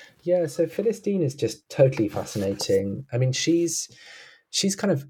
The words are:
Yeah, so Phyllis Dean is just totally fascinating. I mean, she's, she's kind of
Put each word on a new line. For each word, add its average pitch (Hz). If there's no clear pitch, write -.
Yeah, 175
so 165
Phyllis 202
Dean 196
is 139
just -
totally 131
fascinating. 98
I 120
mean, 127
she's, 170
she's 196
kind 185
of 139